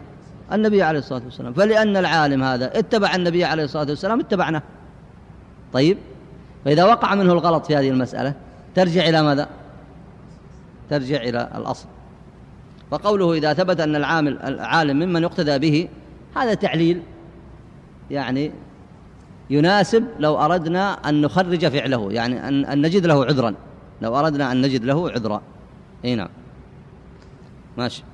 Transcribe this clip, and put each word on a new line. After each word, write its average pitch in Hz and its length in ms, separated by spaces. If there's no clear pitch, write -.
النبي 208 300
عليه 160 160
الصلاة 127 260
والسلام. 123 280
فلأن 214 440
العالم 151 460
هذا 127 360
اتبع 202 360
النبي 175 300
عليه 156 200
الصلاة 147 240
والسلام 190 320
اتبعناه. 160 420
طيب، 151 260
فإذا 151 200
وقع 208 300
منه 196 180
الغلط 165 340
في 151 100
هذه 135 140
المسألة 127 440
ترجع 170 340
إلى 160 140
ماذا؟ 147 260
ترجع 143 260
إلى 120 380
الأصل. - 320
فقوله: 185 420
"إذا 151 200
ثبت 175 280
أن 151 160
العامل، 147 460
العالم 139 540
ممن 170 260
يقتدى 160 360
به"، 151 300
هذا 226 180
تعليل 170 480
يعني 135 420
يناسب 190 540
لو 151 200
أردنا 170 680
أن 151 120
نخرج 170 460
فعله، 120 460
يعني 117 360
أن، 139 160
أن 143 180
نجد 170 240
له 143 180
عذرا، 120 300
لو 113 160
أردنا 143 340
أن 127 80
نجد 131 240
له 147 260
عذرا. 104 320
إي 123 100
نعم. 101 140
ماشي. 120 380